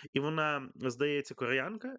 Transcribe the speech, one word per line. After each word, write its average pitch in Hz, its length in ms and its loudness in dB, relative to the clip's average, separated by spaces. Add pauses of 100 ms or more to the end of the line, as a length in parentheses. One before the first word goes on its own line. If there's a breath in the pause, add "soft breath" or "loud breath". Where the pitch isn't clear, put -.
(140 loud breath)
І 139 60 4
вона, 147 560 0
здається, 139 600 0
кореянка 165 640 0